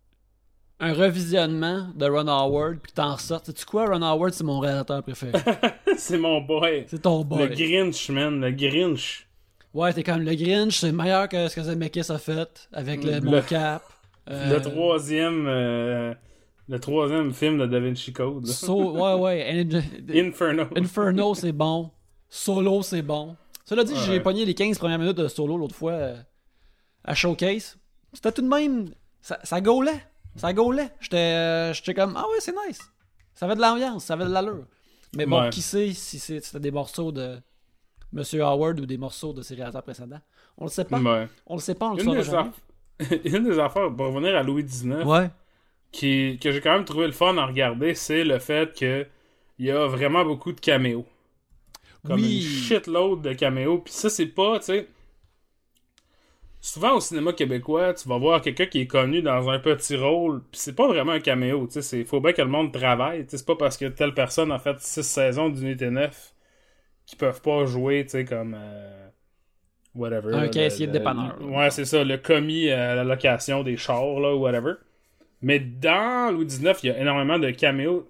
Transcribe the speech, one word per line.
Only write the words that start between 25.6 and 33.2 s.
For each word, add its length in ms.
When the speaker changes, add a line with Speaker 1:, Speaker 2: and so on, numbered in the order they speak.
Speaker 1:
fois, 160
euh, 240
à 100
Showcase. 640
C'était 180
tout 100
de 60
même, 440
ça, 220
ça 160
gaulait. 420
Ça 160
gaulait. 360
J'étais, 160
euh, 560
j'étais 200
comme, « 240
Ah 140
ouais, 80
c'est 160
nice. » 120